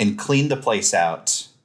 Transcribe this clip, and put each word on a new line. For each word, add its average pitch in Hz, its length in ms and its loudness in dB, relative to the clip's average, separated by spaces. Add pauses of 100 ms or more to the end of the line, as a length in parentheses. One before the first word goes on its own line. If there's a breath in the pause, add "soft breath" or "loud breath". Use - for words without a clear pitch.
and 104 180 0
clean 143 300 0
the 139 80 0
place 110 360 0
out - 540 0 (180)